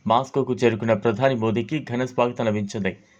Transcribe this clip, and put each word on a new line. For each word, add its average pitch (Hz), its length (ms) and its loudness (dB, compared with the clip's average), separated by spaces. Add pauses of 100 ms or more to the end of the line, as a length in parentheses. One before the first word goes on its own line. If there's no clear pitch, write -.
మాస్కోకు 127 480 0
చేరుకున్న 113 380 2
ప్రధాని 117 420 2
మోదీకి 113 560 -2
ఘన 123 140 -2
స్వాగతం 123 420 -2
లభించింది. 107 500 -2 (240)